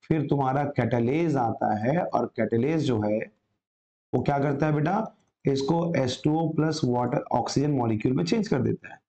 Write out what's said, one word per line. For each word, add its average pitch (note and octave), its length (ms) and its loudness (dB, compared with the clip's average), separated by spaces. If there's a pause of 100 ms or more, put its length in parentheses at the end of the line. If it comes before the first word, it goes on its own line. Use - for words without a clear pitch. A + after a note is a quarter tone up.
फिर D#3 240 0
तुम्हारा C#3 440 0
catalase B2 640 0
आता A2+ 400 0
है B2 220 0
और - 400 -2
catalase A#2 440 0
जो A#2+ 180 0
है G#2+ 180 0 (920)
वो B2+ 80 2
क्या C#3+ 180 0
करता C#3+ 280 0
है D3+ 60 2
बेटा, F3 420 -2 (300)
इसको D#3+ 500 0
एच C3 280 -2
टू D3+ 160 2
ओ E3 140 0
plus D#3 320 -2
water B2 460 0
oxygen C3+ 400 0
molecule B2 440 2
में E3+ 100 2
change A3 220 0
कर - 140 2
देता - 320 -2
है। - 40 -20 (120)